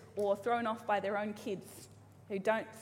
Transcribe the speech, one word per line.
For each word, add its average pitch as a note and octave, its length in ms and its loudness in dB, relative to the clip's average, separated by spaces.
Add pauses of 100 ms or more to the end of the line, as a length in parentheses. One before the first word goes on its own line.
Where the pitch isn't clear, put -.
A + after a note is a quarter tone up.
(160)
or G3+ 200 4
thrown A#3 300 2
off A3 220 -2
by G#3 120 4
their G3 180 0
own G#3 160 -2
kids, - 560 -8 (400)
who G3+ 100 -2
don't A3 280 2 (140)